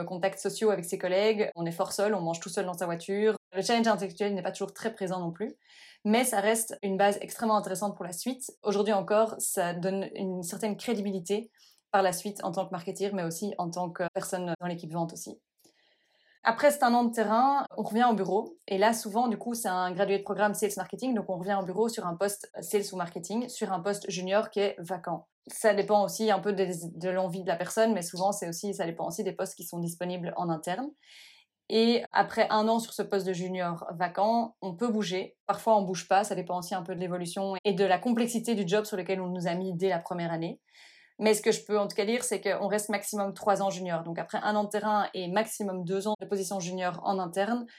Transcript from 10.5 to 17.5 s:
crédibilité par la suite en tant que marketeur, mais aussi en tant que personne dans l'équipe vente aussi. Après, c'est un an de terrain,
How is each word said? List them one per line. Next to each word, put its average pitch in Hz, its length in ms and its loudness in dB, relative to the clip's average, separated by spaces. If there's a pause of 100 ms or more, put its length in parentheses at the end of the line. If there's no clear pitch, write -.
crédibilité 202 720 -2 (400)
par 202 100 6
la 185 140 4
suite 202 300 -8
en 196 60 -2
tant 185 140 -2
que 180 60 -8
marketeur, 185 420 -4
mais 185 120 -2
aussi 170 340 -4
en 175 100 -4
tant 180 220 -4
que 175 140 -4 (100)
personne 180 440 -4
dans 175 80 -6
l'équipe 170 280 -6
vente 170 180 -2
aussi. - 260 -12 (1080)
Après, 233 260 6
c'est 285 120 2
un 240 120 6
an 240 100 6
de 233 80 2
terrain, 240 540 4 (100)